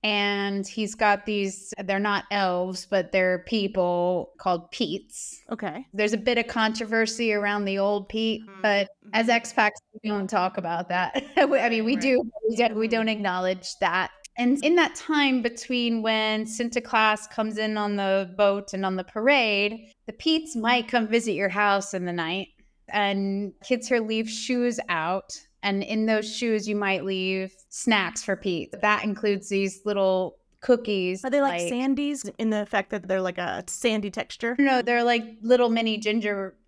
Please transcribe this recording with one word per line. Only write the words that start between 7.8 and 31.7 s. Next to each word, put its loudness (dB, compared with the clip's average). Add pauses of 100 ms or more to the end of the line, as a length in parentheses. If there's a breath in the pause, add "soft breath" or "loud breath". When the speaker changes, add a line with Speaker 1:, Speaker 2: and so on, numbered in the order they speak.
Speaker 1:
Peet, 0
Speaker 2:
Mm, -12
Speaker 1:
but 2 (240)
as 2
Speaker 2:
mm-hmm. 4
Speaker 1:
expats, 2 (300)
we -4
don't -2
talk 0
about -4
that. -2 (140)
<laughs> 6
We, 4
I 2
mean, 0
we 2
Speaker 2:
Right. -2
Speaker 1:
do, 4
but -12
we 0
don't, 2
we 0
Speaker 2:
Mm-hmm. -2
Speaker 1:
don't 0
acknowledge -2
that. 0 (280)
And 2
in 6
that 4
time 2
between -2
when 0
Sinterklaas 0
comes -4
in -2
on -2
the 0
boat 2
and -2
on 0
the -4
parade, 0 (140)
the -12
Peets -2
might 0
come 2
visit 2
your 0
house 2
in -4
the -2
night, -4 (400)
and 0 (100)
kids -2
here 2
leave -2
shoes -2
out. -4 (240)
And 0
in -2
those 0
shoes, 0
you -2
might 0
leave -2 (140)
snacks -2
for 0
Pete. -4
That 2
includes -2
these -2
little 0 (240)
cookies, 0
Speaker 2:
Are -4
they 2
like 0
Speaker 1:
like -4